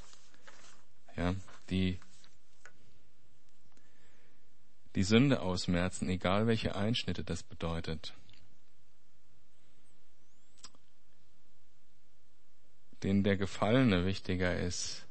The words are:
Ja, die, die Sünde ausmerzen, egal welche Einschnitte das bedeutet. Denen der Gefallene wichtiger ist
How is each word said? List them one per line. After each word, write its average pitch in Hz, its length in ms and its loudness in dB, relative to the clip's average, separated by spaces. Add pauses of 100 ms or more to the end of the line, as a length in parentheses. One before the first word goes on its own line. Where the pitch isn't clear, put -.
(1160)
Ja, 87 180 2 (340)
die, 92 300 2 (3000)
die 98 100 2
Sünde 113 380 8
ausmerzen, 90 680 2
egal 92 380 4
welche 113 280 4
Einschnitte 101 480 0
das 85 200 -2
bedeutet. 82 720 -2 (4000)
Denen 98 200 6
der 98 140 6
Gefallene 101 680 6
wichtiger 90 540 2
ist - 520 -2